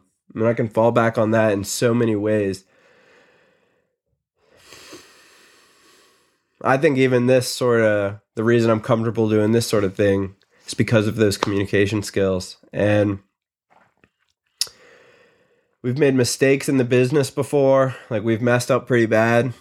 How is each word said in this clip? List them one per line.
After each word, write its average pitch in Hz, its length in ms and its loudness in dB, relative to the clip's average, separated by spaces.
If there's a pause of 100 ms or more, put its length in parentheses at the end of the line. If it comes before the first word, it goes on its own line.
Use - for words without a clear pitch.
(340)
and 110 140 -2
I 117 60 2
can 113 160 -4
fall 113 220 2
back 113 260 0
on 110 140 0
that 110 200 2
in 98 120 -2
so 117 300 -2
many 113 220 0
ways. 104 480 -2 (4000)
I 131 140 2
think 143 200 0
even 127 300 2
this 127 200 2
sort 117 340 0
of, 104 380 0 (140)
the 113 100 -6
reason 117 280 2
I'm 110 100 0
comfortable 113 480 0
doing 107 220 2
this 117 160 0
sort 104 160 0
of 92 120 -4
thing 98 400 0 (300)
is - 80 -14
because 110 340 0
of 104 80 -4
those 104 220 0
communication 101 640 -2
skills. 95 560 -6 (160)
And 101 460 0 (2750)
we've 127 160 -4
made 139 160 2
mistakes 135 520 0
in 139 100 0
the 127 60 2
business 127 460 0
before. 135 680 0 (140)
Like, 107 140 -4
we've 113 180 -2
messed 123 300 0
up 123 160 -2
pretty 117 180 2
bad 117 560 2